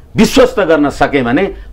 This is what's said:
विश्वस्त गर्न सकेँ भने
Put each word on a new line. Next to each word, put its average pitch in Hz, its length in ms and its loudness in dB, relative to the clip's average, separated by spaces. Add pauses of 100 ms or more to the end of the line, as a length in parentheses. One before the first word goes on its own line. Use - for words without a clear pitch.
(160)
विश्वस्त 233 440 2
गर्न 156 300 2
सकेँ - 340 -2
भने 139 220 0 (280)